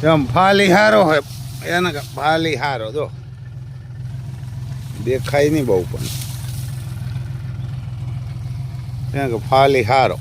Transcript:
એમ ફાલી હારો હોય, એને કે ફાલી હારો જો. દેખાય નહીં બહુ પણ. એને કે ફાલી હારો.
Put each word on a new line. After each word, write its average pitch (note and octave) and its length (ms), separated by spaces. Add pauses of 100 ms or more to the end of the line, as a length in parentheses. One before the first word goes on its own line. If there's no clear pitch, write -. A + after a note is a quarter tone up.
એમ D#3+ 180
ફાલી F#3+ 500
હારો G#3+ 280
હોય, D#3 180 (440)
એને F3 260
કે C#3+ 100 (140)
ફાલી D#3 400
હારો B2+ 360
જો. C#3+ 140 (2000)
દેખાય C3 440
નહીં D3+ 160
બહુ F#2+ 260
પણ. - 160 (3000)
એને C#3 180
કે A2 80 (100)
ફાલી C3+ 340
હારો. A#2 380